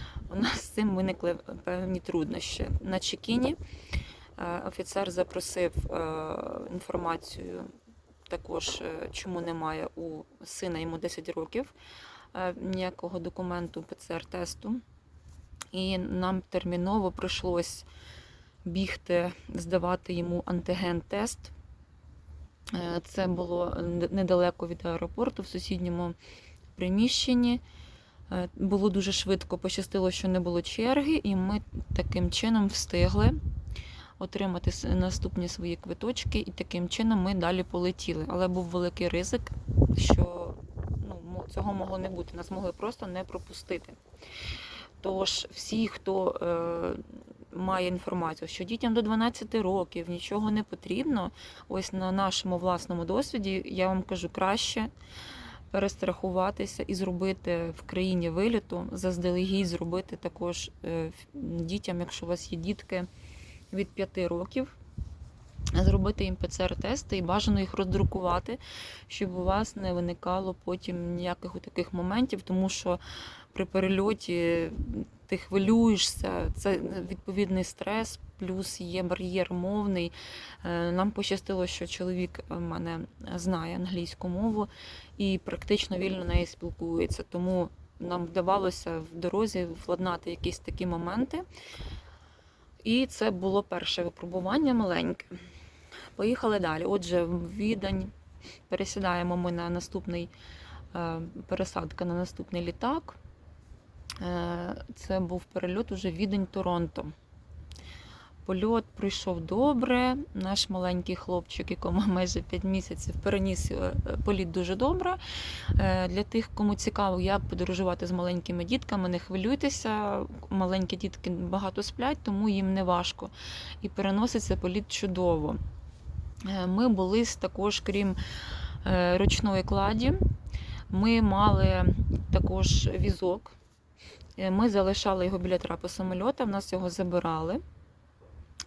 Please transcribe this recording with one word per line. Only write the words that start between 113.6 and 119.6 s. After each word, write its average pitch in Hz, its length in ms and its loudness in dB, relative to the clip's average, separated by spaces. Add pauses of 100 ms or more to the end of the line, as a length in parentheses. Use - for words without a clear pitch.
е, 185 220 0 (320)
політ 190 260 2
дуже 180 260 0
добре. 359 400 2 (600)
Е, 185 300 4
для 190 140 0
тих, 226 320 -2
кому 208 200 2
цікаво, 196 460 0
як 190 200 4
подорожувати 180 640 0
з 180 60 -2
маленькими 175 520 0
дітками, 196 440 0
не 175 100 0
хвилюйтеся. 214 1040 0 (300)